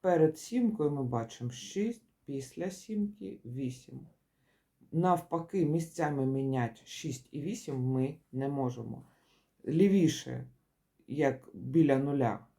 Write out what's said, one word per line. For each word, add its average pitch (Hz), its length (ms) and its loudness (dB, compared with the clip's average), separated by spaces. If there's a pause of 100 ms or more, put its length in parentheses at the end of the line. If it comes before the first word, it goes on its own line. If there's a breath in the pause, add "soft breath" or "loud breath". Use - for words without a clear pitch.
перед 160 380 6
сімкою 214 520 0
ми 139 120 -2
бачимо 120 480 -4
шість, - 520 -4 (220)
після 139 440 -6
сімки 202 760 -6
вісім. 127 600 -8 (840)
Навпаки, 170 760 0
місцями 147 600 0
міняти 135 600 0
шість - 460 -10
і 143 100 -8
вісім 156 380 -6
ми 131 380 0 (140)
не 135 160 -2
можемо. 123 560 -4 (640 soft breath)
Лівіше, 156 800 2 (600)
як 135 460 -2
біля 139 440 4
нуля 135 500 0 (120)